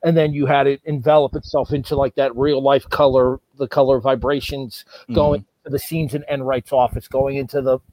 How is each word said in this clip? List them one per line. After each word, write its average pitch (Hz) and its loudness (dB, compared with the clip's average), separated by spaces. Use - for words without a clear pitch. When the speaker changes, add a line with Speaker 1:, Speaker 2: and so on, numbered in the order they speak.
Speaker 1:
and 165 2
then 151 2
you 143 -2
had 139 4
it 139 0
envelop 151 2
itself 151 -4
into, 143 -4
like, 135 -2
that 139 -2
real 135 0
life 135 2
color, 131 2
the 135 -4
color 135 2
vibrations 135 -4
going 147 2
Speaker 2:
Mm-hmm. - -20
Speaker 1:
to 156 -16
the 139 -4
scenes 156 -6
in 147 -6
Enright's 135 -4
office, 123 0
going 139 -2
into 139 -6
the, 131 0